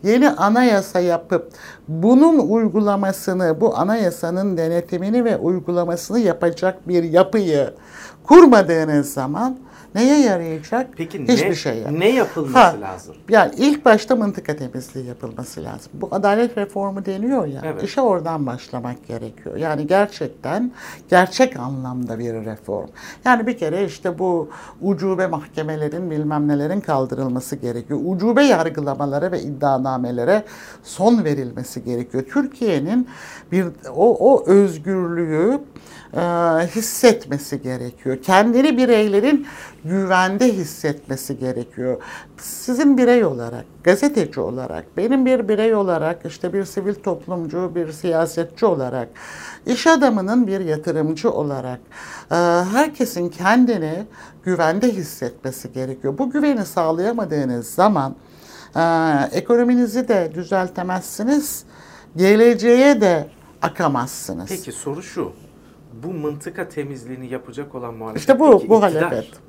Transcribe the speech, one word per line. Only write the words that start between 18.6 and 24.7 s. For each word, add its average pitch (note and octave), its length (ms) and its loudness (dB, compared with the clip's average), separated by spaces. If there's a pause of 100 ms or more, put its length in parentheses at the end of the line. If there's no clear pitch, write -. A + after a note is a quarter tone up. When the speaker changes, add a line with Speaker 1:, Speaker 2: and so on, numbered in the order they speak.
Speaker 1:
gerekiyor. A#2 480 -12
Yani D3+ 320 -4
gerçekten F#3+ 840 -2 (380)
gerçek F#3 500 2
anlamda B2+ 600 -8
bir A#2 140 -6
reform. G#2+ 540 -8 (380)
Yani A#3 220 2
bir B3 100 -4
kere F3 280 -2
işte E3 340 -8
bu F3 300 -2 (320)